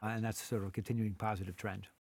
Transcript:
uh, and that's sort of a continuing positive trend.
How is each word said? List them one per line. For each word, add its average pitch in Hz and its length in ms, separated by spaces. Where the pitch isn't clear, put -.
uh, 107 60
and 110 160
that's 110 180
sort 110 200
of 98 80
a - 20
continuing 110 440
positive 95 420
trend. 98 300